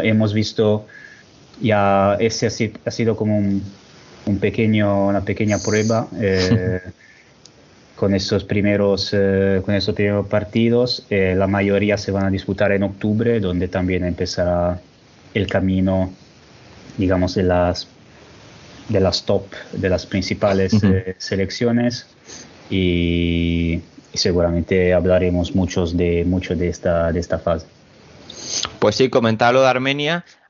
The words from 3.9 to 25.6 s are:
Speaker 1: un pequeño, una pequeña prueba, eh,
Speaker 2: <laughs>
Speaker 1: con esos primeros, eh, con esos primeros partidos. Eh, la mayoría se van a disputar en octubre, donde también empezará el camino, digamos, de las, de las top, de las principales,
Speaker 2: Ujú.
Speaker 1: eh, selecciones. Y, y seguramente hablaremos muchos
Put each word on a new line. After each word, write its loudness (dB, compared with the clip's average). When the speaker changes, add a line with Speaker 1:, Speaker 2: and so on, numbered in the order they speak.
Speaker 1:
un 0
pequeño, 2
una 0
pequeña -2
prueba, 0
eh, 0
Speaker 2:
<laughs> -20
Speaker 1:
con 0
esos 0
primeros, 0
eh, 2
con -2
esos -2
primeros 0
partidos. 0
Eh, 2
la 2
mayoría 2
se -6
van 0
a 0
disputar 0
en 0
octubre, 0
donde -2
también -2
empezará -2
el 0
camino, 0
digamos, 0
de 0
las, 0
de 2
las 0
top, -2
de -2
las -2
principales, 0
Speaker 2:
Ujú. 4
Speaker 1:
eh, 0
selecciones. -2
Y, 0
y -10
seguramente 2
hablaremos 2
muchos -2